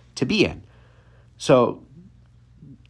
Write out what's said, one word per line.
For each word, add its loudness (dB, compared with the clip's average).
to -4
be 0
in. -4
So 0